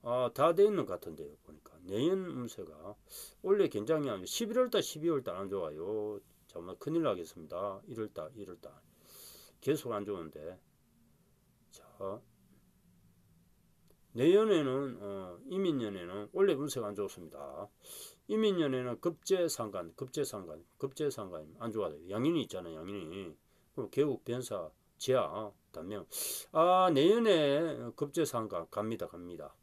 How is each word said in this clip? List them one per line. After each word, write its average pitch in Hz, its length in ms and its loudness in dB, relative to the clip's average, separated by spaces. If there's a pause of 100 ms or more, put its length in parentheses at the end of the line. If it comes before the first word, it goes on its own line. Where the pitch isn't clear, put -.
아, 123 300 0
다 160 200 4
돼 190 100 8
있는 202 220 4
것 95 80 -6
같은데요. 76 500 -10
보니까. 76 380 -20
내년 147 480 0
운세가 101 680 -10 (460)
원래 190 260 6
굉장히 143 420 0
안 101 80 -2
좋아요. 90 80 -8
십일월 233 440 0
달, 208 120 4
십이월 156 420 0
달 90 120 -4
안 95 140 -6
좋아요. 98 720 -4 (260)
정말 87 320 -12
큰일 160 240 -2
나겠습니다. 90 840 -4
일월 110 260 -8
달, 78 240 -10
일월 92 240 -14
달. - 100 -18 (880)
계속 135 320 0
안 104 140 -4
좋은데. 85 520 -8 (1120)
자. - 500 -10 (2000)
내년에는, 147 840 6
어, 95 480 -8
이민년에는 104 840 -2
원래 190 200 4
운세가 135 340 -4
안 101 80 -6
좋습니다. 80 720 -8 (580)
이민년에는 151 720 2
급제상간, 123 960 -2
급제상간, 101 680 -6 (140)
급제상간 101 800 -6
안 117 120 -4
좋아요. 92 240 0 (140)
양인이 135 320 2
있잖아요, 87 380 -6
양인이. 90 580 -10 (380)
그럼 113 160 -6
개국, 135 340 0
변사, 110 460 -6 (260)
지하, 107 540 0 (200)
단명. 92 360 -8 (440)
아, 180 400 6
내년에 156 1040 4
급제상간 113 760 -2
갑니다, 104 360 -4
갑니다. 87 560 -12